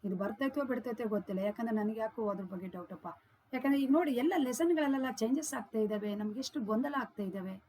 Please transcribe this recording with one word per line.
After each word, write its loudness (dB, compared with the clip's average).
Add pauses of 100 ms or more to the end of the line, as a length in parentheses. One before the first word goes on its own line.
ಇದು -2
ಬರ್ತೈತೋ -2
ಬಿಡ್ತೈತೋ -4
ಗೊತ್ತಿಲ್ಲ. -2
ಯಾಕಂದ್ರೆ -2
ನನಗೆ 0
ಯಾಕೋ -2
ಅದ್ರ -4
ಬಗ್ಗೆ -8
ಡೌಟಪ್ಪ. -12 (460)
ಯಾಕಂದ್ರೆ 2
ಈಗ 2
ನೋಡಿ, 6
ಎಲ್ಲ 2
ಲೆಸನ್‌ಗಳೆಲ್ಲ 2
ಚೇಂಜಸ್ 0
ಆಗ್ತಾ -4
ಇದ್ದಾವೆ, 0
ನಮ್ಗೆ -4
ಎಷ್ಟು -4
ಗೊಂದಲ 0
ಆಗ್ತಾ -4
ಇದ್ದಾವೆ. -6